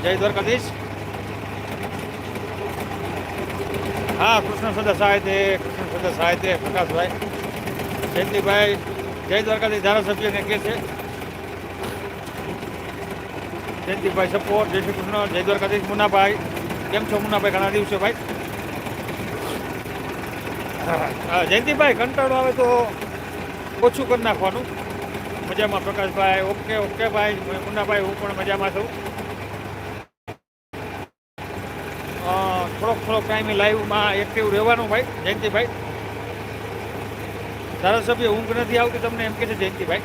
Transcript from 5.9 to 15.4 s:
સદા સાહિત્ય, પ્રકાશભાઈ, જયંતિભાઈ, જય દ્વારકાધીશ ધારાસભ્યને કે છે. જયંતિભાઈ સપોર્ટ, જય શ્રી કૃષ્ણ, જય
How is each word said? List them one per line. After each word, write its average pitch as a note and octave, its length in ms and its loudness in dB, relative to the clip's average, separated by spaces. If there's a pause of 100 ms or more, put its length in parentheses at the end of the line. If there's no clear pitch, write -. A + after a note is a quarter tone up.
સદા F3 120 0
સાહિત્ય, F3 440 2
પ્રકાશભાઈ, F3 540 0 (1040)
જયંતિભાઈ, G3+ 640 4 (500)
જય G3+ 140 4
દ્વારકાધીશ G#3+ 420 2
ધારાસભ્યને G3+ 580 4
કે G#3 160 0
છે. G3 480 -2 (2750)
જયંતિભાઈ F#3 400 0
સપોર્ટ, G3+ 440 2
જય F#3+ 100 2
શ્રી F#3+ 120 -2
કૃષ્ણ, G3+ 320 0
જય F3+ 180 0